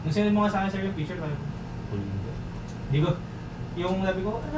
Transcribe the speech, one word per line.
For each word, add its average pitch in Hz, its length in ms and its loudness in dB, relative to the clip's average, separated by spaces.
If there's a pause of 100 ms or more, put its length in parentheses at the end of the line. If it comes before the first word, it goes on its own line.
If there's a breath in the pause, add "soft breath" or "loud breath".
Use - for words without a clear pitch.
Nung 160 80 0
sinend 208 240 6
mo 208 100 6
nga 202 80 4
sa 196 140 0
akin, 196 60 2
sir, 190 100 -2
yung 190 160 0
picture, 170 180 -2
parang, 151 220 -2 (500)
"Pulido." 98 440 -2 (580)
Di 139 100 6
ko, 175 100 6 (680)
yung 185 240 2
sabi 185 180 2
ko, 214 220 -2
"Ano 302 160 -4